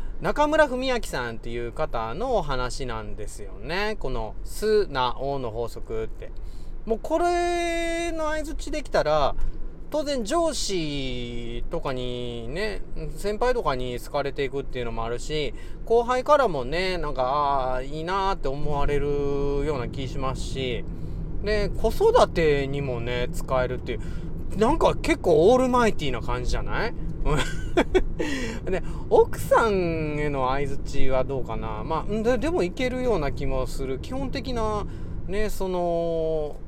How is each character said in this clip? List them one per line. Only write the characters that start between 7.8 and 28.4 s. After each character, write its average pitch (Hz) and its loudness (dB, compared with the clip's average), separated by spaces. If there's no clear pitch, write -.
の 311 -2
相 311 -2
槌 302 -6
で 285 -2
き - -10
た 156 2
ら、 147 2
当 302 -2
然 269 -2
上 311 2
司 123 -4
と - -4
か 139 -2
に 123 -4
ね、 185 -4
先 208 -2
輩 247 2
と 226 -2
か 147 2
に 123 -4
好 - -10
か 143 0
れ 135 -4
て 143 -2
い 131 -2
く 139 -4
っ 131 -4
て - -4
い 123 -2
う - -2
の 117 -4
も 113 -4
あ 113 -2
る 120 -2
し、 147 -2
後 233 4
輩 254 0
か 294 6
ら 277 6
も 147 -2
ね、 180 -2
な 156 -2
ん 143 -2
か、 131 2
あ 127 -2
ー、 131 -8
い 147 -6
い 160 -6
な 196 0
ー 190 -2
っ - -4
て - -2
思 147 0
わ 143 4
れ 143 4
る 143 0
よ 151 0
う - -2
な 117 -4
気 139 -4
し - -6
ま 131 0
す - -2
し、 127 -2
で、 208 2
子 - 0
育 440 6
て 143 2
に 139 -2
も 127 -2
ね、 123 0
使 127 0
え - 0
る 123 -4
っ - -6
て 120 -4
い - -
う、 - -4
な 226 6
ん 330 2
か 175 4
結 - 0
構 170 6
オ 254 8
ー - 6
ル 254 4
マ 247 4
イ 202 2
テ - 0
ィ 139 0
ー - 2
な 117 -2
感 123 -2
じ - 0
じ - 4
ゃ 110 0
な 107 0
い？ 240 -4
<laughs> 254 0